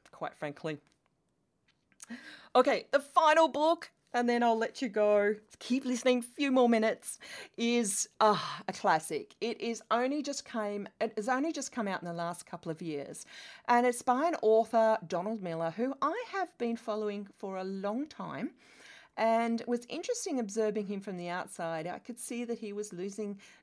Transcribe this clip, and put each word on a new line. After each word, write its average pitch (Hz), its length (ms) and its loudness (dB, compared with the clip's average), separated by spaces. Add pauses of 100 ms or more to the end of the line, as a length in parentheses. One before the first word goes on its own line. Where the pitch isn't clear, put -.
(120)
quite - 240 -10
frankly. 151 420 -8 (1800)
Okay, 254 380 4
the 269 80 4
final 320 480 6
book, 311 420 2 (240)
and 240 160 2
then 240 140 2
I'll 226 140 4
let - 240 -4
you 247 80 -2
go. 208 460 4 (240)
Keep 262 260 -2
listening, 247 360 2
few 277 300 -2
more 254 160 8
minutes, 220 500 2 (400)
is, 233 520 0 (100)
uh, 208 180 6 (300)
a 180 60 -4
classic. 160 640 0
It 220 220 -4
is 233 280 -4
only 262 320 0
just 285 220 -6
came, 208 440 -6 (120)
it 220 160 -2
has 214 140 -4
only 277 240 0
just 277 180 -8
come 220 160 -4
out 185 140 -4
in 175 60 -8
the 170 60 -6
last 170 320 -6
couple - 240 -10
of 160 120 -6
years. 151 440 -8 (440)
And 240 180 6
it's 247 140 0
by 262 260 2
an 339 140 0
author, 220 640 4
Donald 196 340 -4
Miller, 165 300 -4
who 247 300 -2
I 339 220 0 (100)
have 370 240 -4
been 233 180 -2
following 208 520 -4 (100)
for 190 200 -6
a 185 60 -4
long 196 420 -4
time. 151 460 -8 (640)
And 226 460 2
it - 60 -14
was 240 220 -4
interesting 330 500 -4
observing 214 480 -2
him 196 120 -6
from 196 180 -10
the 175 120 -8
outside. 165 560 -6
I 175 140 -8
could 233 200 -14
see 240 260 -6
that 233 120 -6
he 208 160 -10
was 208 180 -8
losing, 202 480 -8 (240)